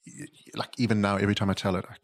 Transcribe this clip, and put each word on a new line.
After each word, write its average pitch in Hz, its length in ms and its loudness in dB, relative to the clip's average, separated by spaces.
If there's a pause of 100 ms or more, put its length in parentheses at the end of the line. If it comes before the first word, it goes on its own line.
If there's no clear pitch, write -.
y-, - 260 -16
y-, - 220 -20
like, - 240 -6
even 110 240 2
now, 101 140 4
every 101 180 4
time 101 160 0
I 95 60 2
tell 95 200 0
it, 95 140 -2
I - 140 -18